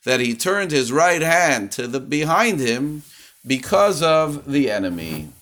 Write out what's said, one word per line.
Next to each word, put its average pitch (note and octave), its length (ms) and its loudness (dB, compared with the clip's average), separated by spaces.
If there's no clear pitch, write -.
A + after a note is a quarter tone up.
that B2+ 160 2
he A#2+ 140 0
turned F#3 360 -2
his B2+ 220 0
right E3 300 4
hand D#3+ 500 2
to B2 140 -6
the, B2+ 140 -6
behind D#3+ 600 0
him C3+ 420 -2
because D#3+ 560 2
of D#3 480 0
the C#3 200 2
enemy. E2 580 -6